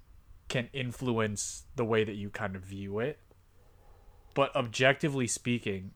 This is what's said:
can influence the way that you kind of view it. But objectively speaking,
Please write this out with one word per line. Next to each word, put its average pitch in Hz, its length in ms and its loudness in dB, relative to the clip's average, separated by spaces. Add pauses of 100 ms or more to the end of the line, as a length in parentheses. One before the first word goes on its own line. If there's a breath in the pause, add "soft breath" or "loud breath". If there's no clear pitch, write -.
(500)
can 123 240 -2
influence 117 880 -2 (120)
the 120 100 0
way 110 180 4
that 104 120 -2
you 101 140 -6
kind 98 260 -4
of 92 80 -8
view 98 360 -6
it. 139 200 -2 (1120)
But 139 220 4
objectively 135 720 4
speaking, 101 680 -2